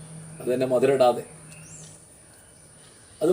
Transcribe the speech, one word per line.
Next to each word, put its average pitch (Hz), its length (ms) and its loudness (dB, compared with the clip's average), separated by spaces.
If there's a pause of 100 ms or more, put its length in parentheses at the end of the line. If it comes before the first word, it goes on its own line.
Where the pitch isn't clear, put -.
(380)
അത് - 140 -10
തന്നെ 127 220 -2
മധുരം 131 240 2
ഇടാതെ. 123 260 2 (2000)
അത് 165 100 2